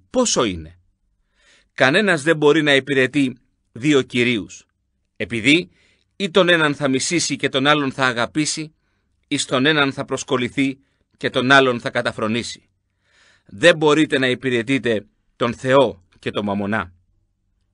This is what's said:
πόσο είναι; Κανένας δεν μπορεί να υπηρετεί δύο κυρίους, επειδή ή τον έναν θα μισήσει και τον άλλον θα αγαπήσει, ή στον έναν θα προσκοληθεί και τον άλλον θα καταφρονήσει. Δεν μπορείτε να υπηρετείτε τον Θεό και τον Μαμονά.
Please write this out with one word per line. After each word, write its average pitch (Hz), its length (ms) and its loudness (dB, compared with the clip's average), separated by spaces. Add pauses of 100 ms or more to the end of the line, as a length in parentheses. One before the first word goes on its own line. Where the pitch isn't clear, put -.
πόσο 240 340 0
είναι; 85 360 -8 (920)
Κανένας 165 500 2
δεν 160 140 2
μπορεί 151 240 4
να 147 140 2
υπηρετεί 131 640 0 (340)
δύο 131 300 0
κυρίους, 120 640 -4 (500)
επειδή 135 540 0 (460)
ή 190 160 -6
τον 175 180 2
έναν 160 260 2
θα 147 120 -4
μισήσει 135 480 -2
και 135 140 -4
τον 135 180 -2
άλλον 147 240 0
θα 135 140 -4
αγαπήσει, 147 680 -4 (540)
ή 143 100 -4
στον 131 280 -2
έναν 143 280 0
θα 135 120 -8
προσκοληθεί 131 760 -4 (380)
και 131 120 -4
τον 127 220 0
άλλον 131 280 4
θα 131 100 -8
καταφρονήσει. 113 800 -6 (760)
Δεν 156 320 2
μπορείτε 151 400 2
να 131 100 0
υπηρετείτε 120 760 -2 (300)
τον 117 180 -4
Θεό 127 500 0 (160)
και 120 120 -8
τον 107 140 -6
Μαμονά. 101 480 -4 (800)